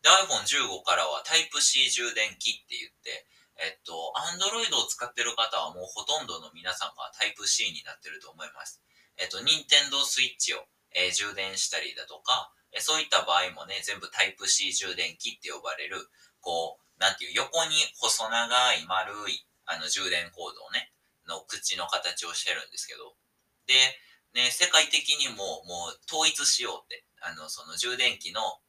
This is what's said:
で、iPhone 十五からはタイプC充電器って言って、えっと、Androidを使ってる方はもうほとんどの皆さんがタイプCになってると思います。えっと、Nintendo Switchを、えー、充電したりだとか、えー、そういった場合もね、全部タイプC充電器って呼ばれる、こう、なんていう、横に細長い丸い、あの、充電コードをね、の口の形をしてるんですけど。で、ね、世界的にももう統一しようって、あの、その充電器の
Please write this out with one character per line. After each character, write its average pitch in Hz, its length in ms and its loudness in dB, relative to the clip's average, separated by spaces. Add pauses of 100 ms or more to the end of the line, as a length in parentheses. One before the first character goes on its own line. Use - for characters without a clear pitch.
で、 - 80 8 (180)
iPhone - 160 -2
十 135 240 2
五 95 160 -6
か 90 140 4
ら 85 100 2
は - 160 -4
タ 160 140 2
イ 160 100 4
プ - 140 -2
C - 280 4
充 - 240 0
電 107 220 0
器 - 160 -2
っ - 160 -10
て - 80 -12
言 - 140 -12
っ - 20 -20
て、 - 340 -12 (320)
え 165 220 -6
っ - 60 -20
と、 165 80 -12 (420)
Android 208 400 0
を 120 100 2
使 - 140 -6
っ 120 140 -8
て 120 100 -2
る 117 120 0
方 - 220 0
は - 160 -2
も - 100 -10
う - 40 -8
ほ - 160 -10
と - 180 0
ん - 60 -10
ど - 140 -8
の - 120 -18
皆 - 200 -8
さ - 120 -4
ん - 120 -10
が - 200 -10
タ - 80 0
イ - 80 -2
プ - 140 -6
C - 240 2
に - 140 -12
な - 80 -12
っ - 80 -20
て - 80 -14
る - 100 -14
と - 100 -20
思 - 140 -16
い - 100 -14
ま - 120 -16
す。 - 180 -16 (340)
え - 80 -4
っ - 40 -10
と、 - 100 -6
Nintendo - 640 4
Switch - 540 0
を、 - 80 -12 (260)
え 90 180 2
ー、 - 40 0
充 98 200 0
電 95 240 -4
し - 120 0
た 85 100 -2
り - 160 -6
だ - 100 -12
と - 140 -18
か、 - 320 0 (200)
え - 60 -8
ー、 - 40 -4
そ 156 160 2
う 156 40 0
い 156 40 -2
っ - 40 -18
た - 160 4
場 175 120 4
合 185 180 2
も - 100 -14
ね、 - 180 -8
全 98 160 -6
部 - 120 -12
タ 110 140 4
イ 92 80 -4
プ 92 140 -6
C 92 260 2
充 92 220 -2
電 82 220 -4
器 - 200 -8
っ - 20 -20
て - 100 -10
呼 - 120 -8
ば - 140 -6
れ - 120 -8
る、 95 220 -8 (300)
こ 82 380 -2
う、 - 240 -20
な - 120 4
ん - 40 -8
て - 80 -10
い - 40 -10
う、 - 40 -12
横 - 320 2
に 160 100 -2 (220)
細 - 320 2
長 117 440 4
い - 120 0
丸 104 280 0 (160)
い、 - 160 -6 (200)
あ - 120 -4
の、 - 120 -8
充 92 200 0
電 - 220 0
コ - 180 -10
ー - 40 -12
ド - 100 -18
を - 80 -14
ね、 - 220 -4 (340)
の 82 140 -8
口 - 360 -4
の 87 100 -4
形 - 380 -4
を - 80 -6
し - 120 -4
て 90 80 0
る - 140 -4
ん - 40 -20
で - 60 -10
す - 80 -6
け - 100 -14
ど。 - 200 -18 (500)
で、 131 80 4 (600)
ね、 123 180 2
世 180 160 2
界 156 220 6
的 - 280 2
に 139 120 0
も 98 360 -6
も 87 240 -6
う - 160 -14
統 156 240 2
一 - 160 0
し - 160 4
よ 110 140 -2
う - 100 -14
っ - 20 -20
て、 - 180 -18 (160)
あ - 120 -8
の、 - 160 -12
そ - 160 -10
の - 100 -12
充 - 220 -2
電 - 220 0
器 - 120 -12
の 113 100 -2 (280)